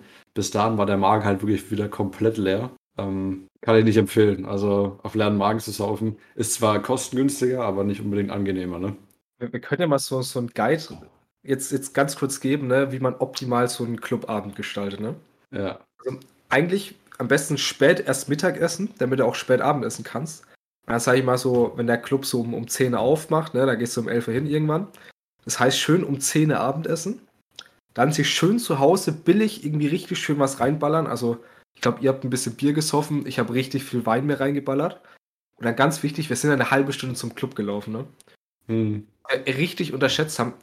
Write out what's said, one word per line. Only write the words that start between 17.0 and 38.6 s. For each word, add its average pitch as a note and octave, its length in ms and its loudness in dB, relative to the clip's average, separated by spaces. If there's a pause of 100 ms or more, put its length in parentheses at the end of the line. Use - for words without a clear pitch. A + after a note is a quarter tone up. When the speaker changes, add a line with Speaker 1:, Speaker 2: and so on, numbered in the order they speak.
Speaker 2:
am B2 100 -2
besten D#3 280 2
spät D#3+ 480 4
erst C3 220 -2
Mittag D3+ 320 0
essen, F3 380 -2
damit C3 220 0
du B2 60 4
auch A#2+ 100 0
spät - 260 2
Abend C#3 240 2
essen A2+ 180 -6
kannst. - 400 -10 (420)
Und - 60 -4
dann A#2 80 2
sag B2+ 180 4
ich C3 60 4
mal B2 140 2
so, B2 400 2
wenn A#2 100 -2
der A#2 140 2
Club C3+ 240 0
so A#2+ 160 -2
um, A#2 120 -4
um A#2+ 140 -6
zehn B2 280 0
aufmacht, D#3 580 0
ne, B2+ 120 4
da B2+ 100 2
gehst A#2+ 200 -4
du A#2+ 60 -2
um A2+ 80 -4
elf A#2 180 0
Uhr A2+ 60 -2
hin C3 120 0
irgendwann. D3+ 420 0 (580)
Das - 120 -4
heißt, B2+ 220 4
schön E3+ 240 4
um C#3 160 -2
zehn D3+ 320 2
Uhr B2 80 2
Abendessen. D#3+ 600 -2 (720)
Dann C3+ 180 4
sich D3+ 180 2
schön G#3 300 2
zu D#3+ 200 -2
Hause D#3+ 340 4
billig G#3 520 2
irgendwie D3+ 220 0
richtig E3+ 320 -2
schön D3 180 -2
was C3+ 220 2
reinballern. D3+ 480 2
Also, A#2 300 -2 (380)
ich - 60 -12
glaub, A#2+ 200 0
ihr C3+ 80 4
habt C3 160 -2
ein B2+ 40 -4
bisschen B2+ 260 -4
Bier C#3+ 180 2
gesoffen, D3+ 520 0
ich B2+ 140 -4
hab A2+ 120 0
richtig C3 340 -2
viel A#2+ 200 -4
Wein A#2 200 2
mir C#3+ 160 0
reingeballert. C#3+ 580 -2 (560)
Und - 100 -8
dann A#2 120 0
ganz D3+ 260 2
wichtig, D3+ 260 -4
wir B2 60 0
sind D3 160 2
eine B2+ 200 2
halbe C#3 200 4
Stunde C3 240 -6
zum A#2 200 -8
Club - 200 -6
gelaufen, G#2 380 -6
ne? B2 120 -8 (600)